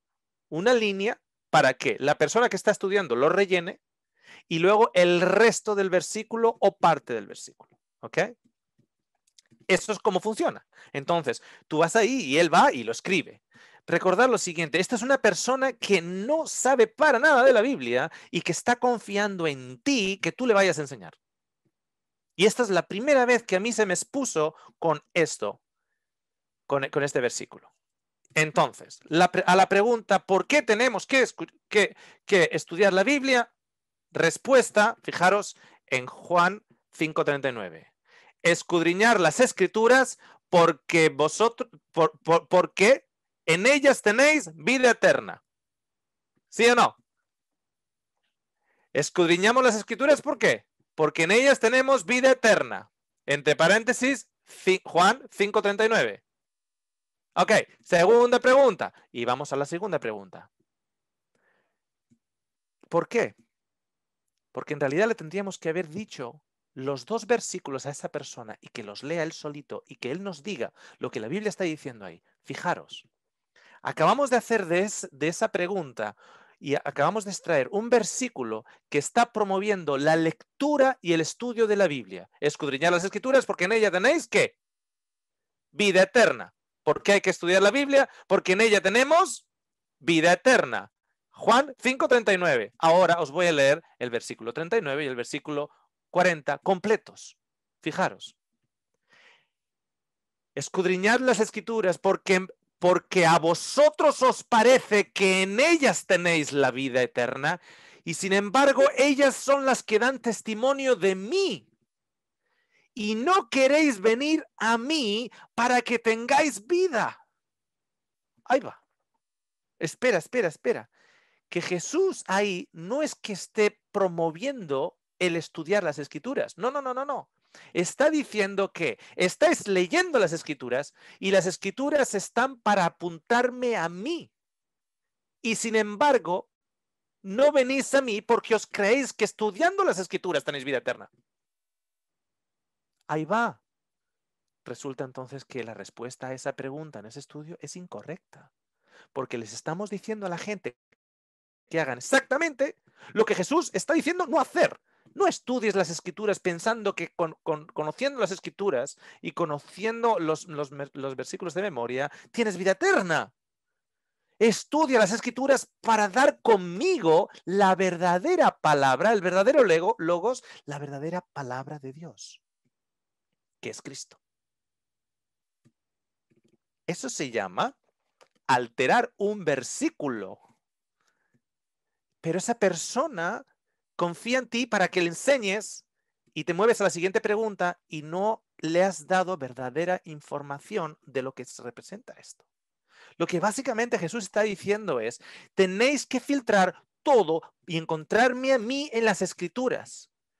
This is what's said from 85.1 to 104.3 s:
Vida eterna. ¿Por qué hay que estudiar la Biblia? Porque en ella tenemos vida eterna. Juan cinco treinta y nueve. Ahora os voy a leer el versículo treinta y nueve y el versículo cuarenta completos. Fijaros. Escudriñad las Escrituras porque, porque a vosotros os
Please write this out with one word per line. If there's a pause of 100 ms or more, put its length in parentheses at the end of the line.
Vida
eterna. (300)
¿Por
qué
hay
que
estudiar
la
Biblia? (180)
Porque
en
ella
tenemos (540)
vida
eterna. (400)
Juan
cinco
treinta
y
nueve.
Ahora
os
voy
a
leer (160)
el
versículo
treinta
y
nueve
y
el
versículo (400)
cuarenta
completos. (440)
Fijaros. (2250)
Escudriñad
las
Escrituras
porque, (320)
porque
a
vosotros
os